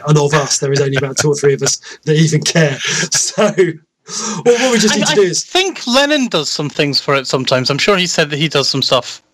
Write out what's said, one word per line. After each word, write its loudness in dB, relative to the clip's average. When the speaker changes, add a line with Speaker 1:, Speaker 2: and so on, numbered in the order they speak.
Speaker 1:
and 4
of 2
us, 0
there -2
is 2
only 0
about -4
two 0
or 2
three 2
of -2
us -2
that 0
even 2
care. 0
<laughs> -6
So, 0
well, -4
what 4
we 2
just 2
need 0
Speaker 2:
I, 0
Speaker 1:
to 0
Speaker 2:
I 2
Speaker 1:
do 4
is 0
Speaker 2:
think -2
Lennon 2
does -2
some -4
things -2
for 0
it -2
sometimes. 0
I'm 0
sure 2
he 0
said 0
that -4
he 0
does 0
some 0
stuff. -2